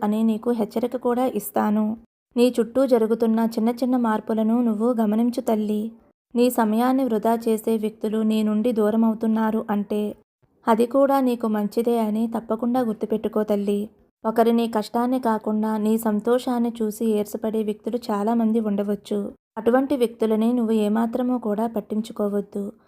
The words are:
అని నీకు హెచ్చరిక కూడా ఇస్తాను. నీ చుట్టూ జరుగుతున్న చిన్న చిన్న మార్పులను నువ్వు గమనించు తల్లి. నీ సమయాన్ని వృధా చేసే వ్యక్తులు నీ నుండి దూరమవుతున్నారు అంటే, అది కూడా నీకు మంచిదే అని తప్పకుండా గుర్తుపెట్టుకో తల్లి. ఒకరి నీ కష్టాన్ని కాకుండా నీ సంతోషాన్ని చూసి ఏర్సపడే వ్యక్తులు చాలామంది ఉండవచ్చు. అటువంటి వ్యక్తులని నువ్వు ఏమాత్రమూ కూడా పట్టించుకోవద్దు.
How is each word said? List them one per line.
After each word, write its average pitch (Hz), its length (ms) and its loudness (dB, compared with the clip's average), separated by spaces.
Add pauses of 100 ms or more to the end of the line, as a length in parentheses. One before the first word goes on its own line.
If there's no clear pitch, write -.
అని 214 180 0
నీకు 226 280 0
హెచ్చరిక 233 460 -2
కూడా 247 300 0
ఇస్తాను. 214 720 0 (400)
నీ 247 240 4
చుట్టూ 233 260 2
జరుగుతున్న 226 540 2
చిన్న 226 280 0
చిన్న 247 280 0
మార్పులను 220 680 0
నువ్వు 226 300 2
గమనించు 226 480 0
తల్లి. 214 520 -2 (440)
నీ 240 140 4
సమయాన్ని 247 540 2
వృధా 226 300 2 (140)
చేసే 226 280 0
వ్యక్తులు 214 420 -4
నీ 220 240 0
నుండి 214 300 0
దూరమవుతున్నారు 220 1000 0
అంటే, 208 460 -4 (520)
అది 233 180 4
కూడా 277 340 4
నీకు 240 260 0
మంచిదే 220 520 0
అని 220 280 0
తప్పకుండా 233 540 -2
గుర్తుపెట్టుకో 220 600 -2
తల్లి. 202 480 -2 (360)
ఒకరి 226 260 4
నీ 233 160 2
కష్టాన్ని 240 520 -2
కాకుండా 220 560 -2
నీ 214 220 2
సంతోషాన్ని 233 760 0 (100)
చూసి 214 240 -2
ఏర్సపడే 220 560 -2
వ్యక్తులు 214 360 -4 (120)
చాలామంది 220 500 0
ఉండవచ్చు. 202 720 -2 (260)
అటువంటి 262 380 2
వ్యక్తులని 226 560 0
నువ్వు 233 200 0
ఏమాత్రమూ 226 680 0
కూడా 220 280 -2
పట్టించుకోవద్దు. 208 1080 -4 (140)